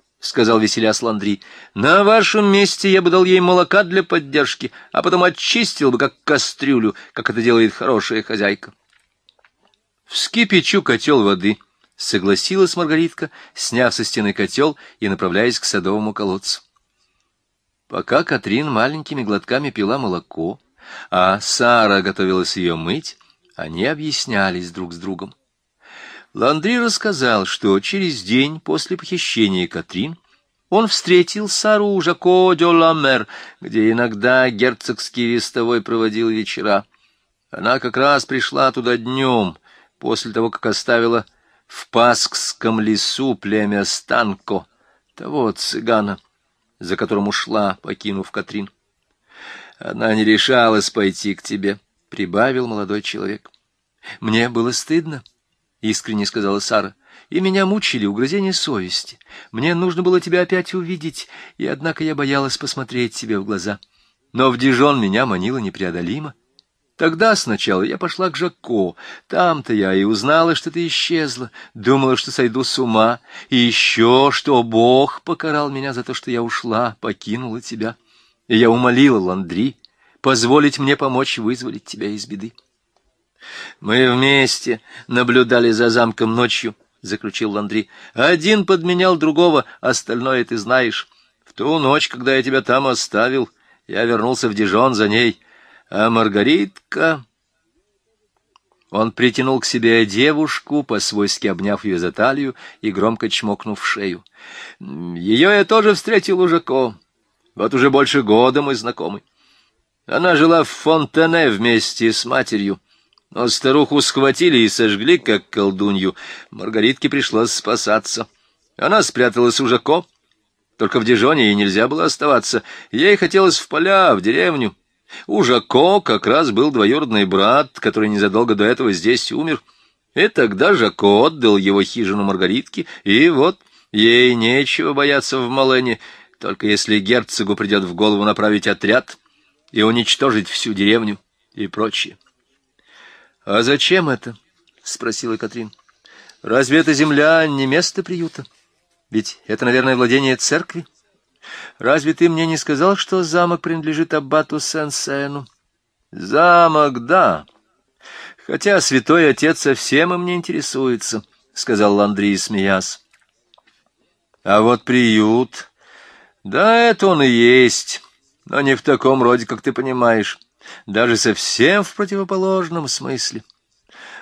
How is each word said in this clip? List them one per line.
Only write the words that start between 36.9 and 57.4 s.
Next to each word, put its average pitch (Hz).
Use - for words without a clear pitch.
Она 120
как 120
раз 135
пришла 135
туда 123
днём, 120
после 113
того, 113
как -
оставила 117
в -
Паскском 117
лесу 110
племя 104
Станко, 104
того 131
цыгана, 104
за 92
которым 101
ушла, 104
покинув 98
Катрин. 101
«Она 113
не 107
решалась 110
пойти 98
к -
тебе», 101
прибавил 117
молодой 104
человек. 101
«Мне 113
было 117
стыдно», 156
искренне 107
сказала 101
Сара, 98
«и 185